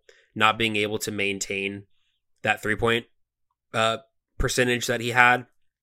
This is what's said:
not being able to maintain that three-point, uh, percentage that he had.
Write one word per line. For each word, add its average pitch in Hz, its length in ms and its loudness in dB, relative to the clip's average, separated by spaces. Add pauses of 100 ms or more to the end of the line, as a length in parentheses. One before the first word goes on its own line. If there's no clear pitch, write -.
(340)
not 110 240 4
being 113 180 -2
able 104 240 -2
to 107 120 -8
maintain 98 720 -4 (580)
that 107 180 -2
three-point, 113 440 0 (680)
uh, 113 240 0 (400)
percentage 123 500 0
that 120 140 -2
he 120 80 -4
had. 123 360 4 (380)